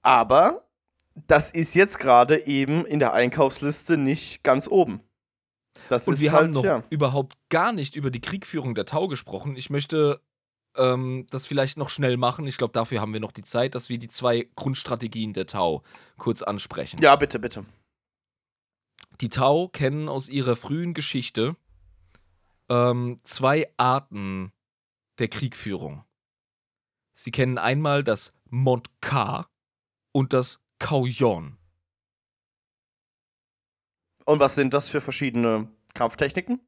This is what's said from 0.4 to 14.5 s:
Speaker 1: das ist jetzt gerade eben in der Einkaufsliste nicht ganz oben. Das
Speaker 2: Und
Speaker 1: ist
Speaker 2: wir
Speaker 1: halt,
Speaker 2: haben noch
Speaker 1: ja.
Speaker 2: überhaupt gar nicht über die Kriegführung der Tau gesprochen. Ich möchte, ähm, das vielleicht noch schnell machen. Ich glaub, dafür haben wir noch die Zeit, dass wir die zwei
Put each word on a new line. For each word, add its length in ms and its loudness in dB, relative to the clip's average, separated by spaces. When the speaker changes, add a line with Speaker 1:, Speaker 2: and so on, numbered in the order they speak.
Speaker 1:
das 360 4
ist 220 4
jetzt 260 4
gerade 480 6
eben 380 0
in 140 -2
der 140 2
Einkaufsliste 840 2
nicht 460 -2
ganz 240 2
oben. 320 2
Das 200 2
Speaker 2:
Und 80 2
Speaker 1:
ist 60 4
Speaker 2:
wir 120 6
Speaker 1:
halt, 100 6
Speaker 2:
haben 80 0
noch 140 0
Speaker 1:
ja. 240 0
Speaker 2:
überhaupt 480 -2
gar 220 2
nicht 240 -8
über 160 -4
die 100 -8
Kriegführung 540 -8
der 100 -4
Tau 220 -4
gesprochen. 480 -10
Ich 140 -14
möchte, 500 0
ähm, 540 0
das 180 -8
vielleicht 300 -2
noch 120 -6
schnell 280 0
machen. 280 -2
Ich 120 -8
glaub, 160 -2
dafür 260 -2
haben 140 -4
wir 80 -6
noch 100 -8
die 120 -18
Zeit, 300 -2
dass 140 -8
wir 100 -6
die 120 -12
zwei 480 -2